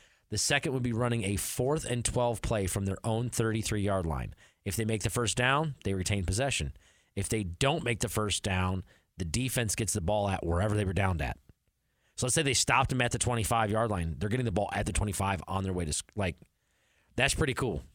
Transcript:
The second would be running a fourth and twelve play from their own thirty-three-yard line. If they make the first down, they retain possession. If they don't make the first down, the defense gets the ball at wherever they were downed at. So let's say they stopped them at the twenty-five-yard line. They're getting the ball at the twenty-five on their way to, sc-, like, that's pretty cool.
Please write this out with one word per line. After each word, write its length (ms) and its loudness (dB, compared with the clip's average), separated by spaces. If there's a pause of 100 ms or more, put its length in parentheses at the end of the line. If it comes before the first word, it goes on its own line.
(280)
The 80 -4
second 380 2
would 80 0
be 100 0
running 320 0
a 120 0
fourth 500 -2
and 180 -2
twelve 380 0
play 240 0
from 180 -2
their 200 -2
own 260 0
thirty-three-yard 720 0
line. 300 -4 (320)
If 100 -4
they 80 0
make 180 0
the 60 2
first 260 0
down, 500 2
they 100 0
retain 320 0
possession. 480 0 (400)
If 160 -2
they 140 0
don't 400 0
make 160 -2
the 100 -2
first 320 -2
down, 400 0 (340)
the 80 -4
defense 520 -2
gets 180 0
the 80 -2
ball 260 2
at 160 -2
wherever 300 2
they 100 2
were 80 -2
downed 300 2
at. 160 -4 (800)
So 100 -2
let's 80 0
say 80 4
they 100 2
stopped 380 4
them 100 0
at 120 2
the 60 0
twenty-five-yard 720 2
line. 280 -2
They're 100 -2
getting 160 0
the 80 -2
ball 220 0
at 100 -2
the 80 -4
twenty-five 560 -2
on 160 -2
their 80 -2
way 140 -2
to, 80 -2
sc-, 220 -8
like, 200 -2 (800)
that's 180 2
pretty 220 0
cool. 280 -2 (120)